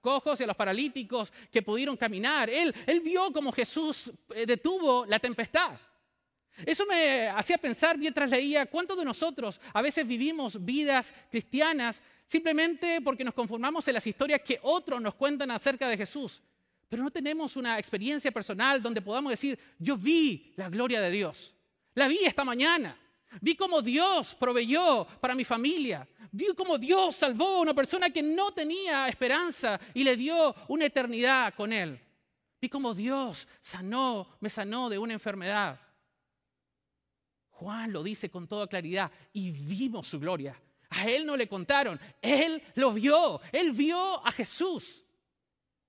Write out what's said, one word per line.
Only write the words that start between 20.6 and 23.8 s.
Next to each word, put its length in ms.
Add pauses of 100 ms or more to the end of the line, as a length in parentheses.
gloria 300
de 100
Dios. 420 (420)
La 120
vi 180
esta 200
mañana. 520 (440)
Vi 160
cómo 260